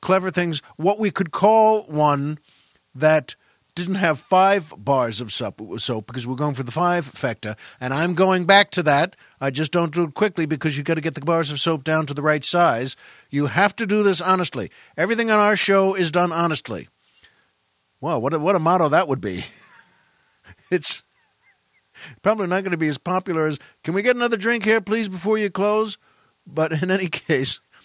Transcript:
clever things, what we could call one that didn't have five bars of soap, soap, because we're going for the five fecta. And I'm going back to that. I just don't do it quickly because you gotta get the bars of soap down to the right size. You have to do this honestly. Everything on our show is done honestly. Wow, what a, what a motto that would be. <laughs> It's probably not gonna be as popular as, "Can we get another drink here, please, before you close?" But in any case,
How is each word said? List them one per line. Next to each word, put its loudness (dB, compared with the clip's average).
clever 0
things, -2
what 0
we 0
could -4
call 4
one 0
that 2
didn't -6
have 0
five 2
bars 0
of -10
soap, -8
soap, -6
because -10
we're -6
going -2
for -6
the -10
five -2
fecta. -6
And -4
I'm -2
going 2
back 6
to -2
that. 2
I -2
just -4
don't 0
do 0
it -4
quickly 0
because -4
you -4
gotta -2
get -6
the -12
bars 0
of -6
soap -2
down 0
to -8
the -6
right 0
size. 0
You -2
have 2
to -4
do 2
this 2
honestly. 0
Everything 0
on 4
our 4
show 2
is 0
done 2
honestly. -4
Wow, -2
what -2
a, -2
what 2
a 0
motto 4
that 4
would -2
be. -6
<laughs> -20
It's -2
probably 0
not -2
gonna -2
be -2
as -2
popular -2
as, -4
"Can -4
we 0
get 2
another 0
drink -2
here, 2
please, -2
before -2
you -2
close?" -2
But -2
in -2
any -2
case, -2